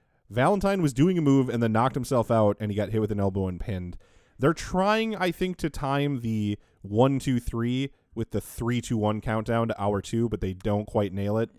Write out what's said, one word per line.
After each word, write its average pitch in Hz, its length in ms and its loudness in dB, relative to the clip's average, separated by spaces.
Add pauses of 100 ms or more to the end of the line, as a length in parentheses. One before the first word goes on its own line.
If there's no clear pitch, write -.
(300)
Valentine 190 520 2
was 147 120 2
doing 170 240 4
a 165 40 0
move 139 280 4
and 117 120 -2
then 117 100 2
knocked 113 240 2
himself 117 360 0
out, 107 280 4
and 104 120 -4
he 101 60 -6
got 104 120 0
hit 110 120 0
with 107 100 0
an 101 80 -2
elbow 98 280 0
and 90 120 -6
pinned. 90 380 -8 (420)
They're 139 140 4
trying, 214 600 0
I 185 160 0
think, 185 260 -2
to 165 120 -2
time 143 520 -2
the 107 360 0 (240)
one, 123 380 4
two, 127 200 0
three 123 520 -2 (240)
with 113 160 -6
the 101 100 -2
three, 117 400 -4
two, 117 160 -2
one 107 240 0
countdown 113 480 0
to 104 120 -6
hour 101 200 0
two, 117 280 -2
but 104 120 -4
they 95 120 -4
don't 104 320 -2
quite 104 280 -2
nail 101 240 -2
it. 113 220 -2